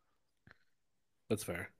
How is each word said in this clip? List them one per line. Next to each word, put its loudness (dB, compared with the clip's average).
That's 2
fair. -2